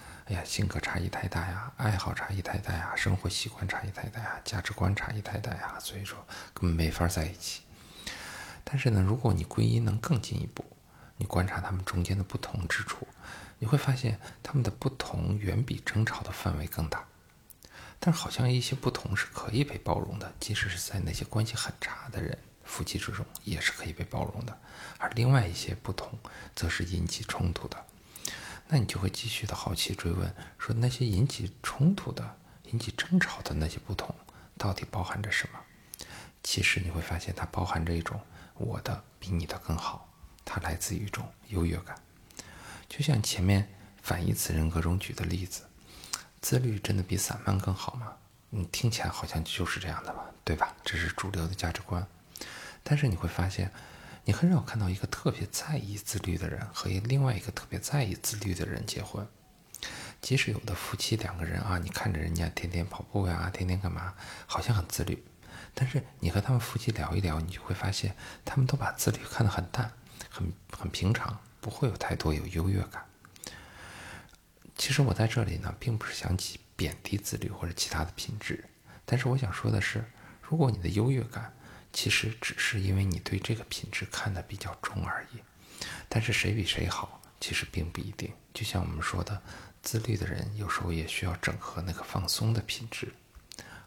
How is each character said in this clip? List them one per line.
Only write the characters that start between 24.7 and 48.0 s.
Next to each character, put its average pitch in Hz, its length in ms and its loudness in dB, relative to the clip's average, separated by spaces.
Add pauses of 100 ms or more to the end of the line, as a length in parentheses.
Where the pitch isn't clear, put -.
而 - 120 -2
另 123 220 6
外 123 140 6
一 85 60 -4
些 - 220 -4
不 - 180 -4
同， - 240 -6 (380)
则 85 140 0
是 87 160 0
引 85 220 0
起 - 180 -4
冲 - 280 2
突 - 140 -4
的。 - 200 -10 (840)
那 156 100 6
你 101 80 6
就 95 140 -2
会 92 100 2
继 - 180 -4
续 - 180 -2
的 - 100 -4
好 - 180 0
奇 - 200 0
追 85 180 0
问， 90 200 0 (260)
说 - 160 -2
那 117 140 4
些 123 160 2
引 107 220 6
起 - 260 -4 (100)
冲 175 340 6
突 - 160 -4
的、 - 260 -6 (320)
引 113 80 0
起 117 140 -2
争 - 260 4
吵 - 240 2
的 - 120 -4
那 78 120 2
些 - 120 -4
不 - 160 -8
同， - 200 -4 (420)
到 98 160 0
底 - 160 -4
包 - 140 -2
含 - 180 -2
着 101 120 -2
什 - 200 0
么？ - 60 -14 (840)
其 - 200 2
实 - 160 4
你 90 120 0
会 82 100 0
发 85 180 -2
现 92 160 -4
它 - 120 -4
包 92 180 -2
含 85 200 0
着 85 80 2
一 82 80 2
种 107 200 -4 (340)
“我 104 280 -4
的 - 200 -4 (160)
比 - 120 -8
你 85 160 2
的 - 120 -8
更 - 180 -2
好”， - 320 -6 (360)
它 - 160 -4
来 - 160 -2
自 - 180 -2
于 101 120 -2
一 - 20 -6
种 - 240 -6 (160)
优 85 160 2
越 85 140 2
感。 - 220 -10 (880)
就 - 120 -6
像 139 200 6
前 - 220 2
面 98 320 6 (280)
反 90 220 0
义 87 80 4
词 - 200 0
人 80 180 4
格 82 100 2
中 85 180 4
举 - 140 -4
的 85 120 -4
例 87 220 0
子， - 200 -10 (760)
自 - 180 4
律 117 200 4
真 101 180 2
的 95 60 4
比 92 140 0
散 - 280 0
漫 98 140 4
更 95 160 2
好 - 200 -4
吗？ 117 220 -8 (340)